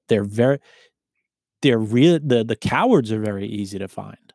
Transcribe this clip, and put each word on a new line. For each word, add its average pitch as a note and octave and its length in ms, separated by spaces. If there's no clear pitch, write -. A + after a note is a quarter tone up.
They're G#2+ 160
very, A#2 340
they're B2 160
real. B2 440
The, B2 220
the A2+ 120
cowards C#3 560
are A2 80
very G#2 260
easy G#2 320
to G2 100
find, - 460